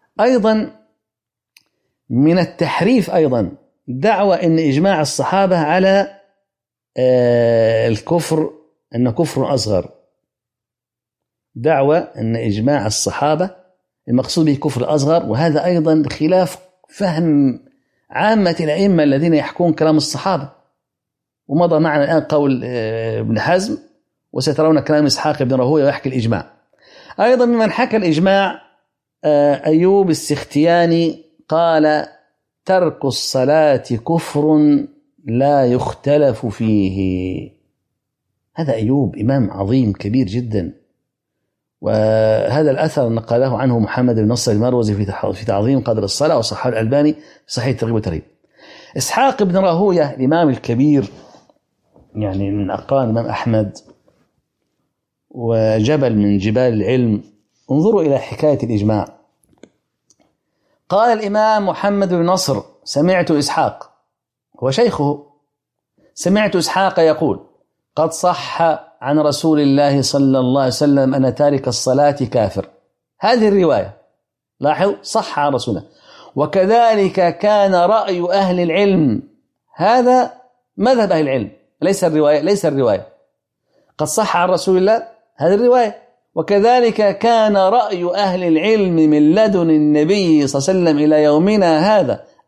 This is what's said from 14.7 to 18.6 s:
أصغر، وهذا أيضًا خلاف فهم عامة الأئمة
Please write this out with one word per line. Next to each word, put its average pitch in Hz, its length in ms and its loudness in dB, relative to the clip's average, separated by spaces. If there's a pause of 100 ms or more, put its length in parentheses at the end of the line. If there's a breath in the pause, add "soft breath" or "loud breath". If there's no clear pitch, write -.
أصغر، 156 300 0
وهذا 151 400 -2
أيضًا 160 440 2
خلاف 175 480 -2 (320)
فهم 156 680 0 (500)
عامة 190 500 0
الأئمة 170 440 0